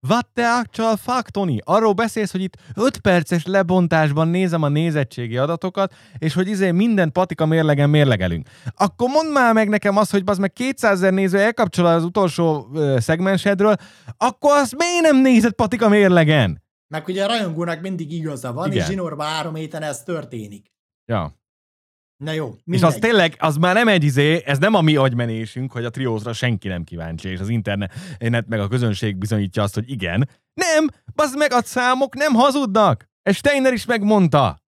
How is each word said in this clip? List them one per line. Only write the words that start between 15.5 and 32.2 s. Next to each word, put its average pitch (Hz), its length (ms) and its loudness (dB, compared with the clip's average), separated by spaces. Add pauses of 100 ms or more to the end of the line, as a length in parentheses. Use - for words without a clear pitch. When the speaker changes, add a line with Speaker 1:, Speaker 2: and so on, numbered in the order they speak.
Speaker 1:
patika 220 360 0
mérlegen? 165 760 4 (260)
Speaker 2:
Meg 156 200 -10
ugye 190 160 -4
a 202 40 -2
rajongónak 170 520 -4
mindig 175 320 -8
igaza 143 400 -8
van, 156 140 -6
Speaker 1:
Igen. 139 120 0
Speaker 2:
és 165 80 -2
zsinórban 156 400 -6
három 156 280 -6
héten 160 280 -10
ez 147 200 -8
történik. 113 680 -12 (320)
Speaker 1:
Ja. 90 340 -6 (840)
Speaker 2:
Na 156 80 -8
jó, 156 140 -6
Speaker 1:
És 117 80 -12 (200)
az - 60 2 (120)
Speaker 2:
mindegy. - 80 -4
Speaker 1:
tényleg, 202 380 2
az 156 180 0
már 180 180 2
nem 226 140 4
egy 180 160 4
izé, 147 400 2
ez 139 140 -2
nem 202 160 2
a 190 60 4
mi 156 160 4
agymenésünk, 120 760 -2
hogy 117 120 -8
a 117 60 -6
triózra 117 420 -6
senki 113 360 -4
nem 87 160 -6
kíváncsi, 82 440 -10
és 92 120 -8
az 98 80 -6
internet 117 1000 -4
meg 107 140 -4
a 101 80 -2
közönség 110 480 -2
bizonyítja 104 460 -4
azt, 98 120 -4
hogy 113 160 -8
igen. 95 380 -4 (260)
Nem, 320 340 0 (260)
bazd 277 240 -2
meg, 294 140 0
a 240 120 2
számok 254 500 -2
nem 285 200 0